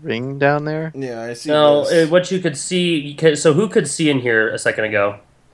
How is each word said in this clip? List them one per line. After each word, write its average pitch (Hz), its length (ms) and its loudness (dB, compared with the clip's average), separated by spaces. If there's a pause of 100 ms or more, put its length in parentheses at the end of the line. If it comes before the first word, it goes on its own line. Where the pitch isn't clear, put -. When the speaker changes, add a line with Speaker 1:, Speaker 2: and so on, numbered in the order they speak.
Speaker 1:
ring 135 380 -6
down 147 260 2
there. 156 300 -6
Speaker 2:
Yeah, 123 260 -8
I 117 120 -10
see 131 160 -8
Speaker 3:
No, 147 360 4
Speaker 2:
this. 160 220 2
Speaker 3:
uh, 151 40 -8
what 175 200 2
you 185 80 -2
could 165 180 -4
see, 175 400 -2
you 143 180 -8
can, 160 200 2
so 147 180 2
who 190 160 0
could 185 180 0
see 151 220 0
in 139 100 2
here 113 300 2
a 117 80 -4
second 110 280 -2
ago? 104 340 0 (340)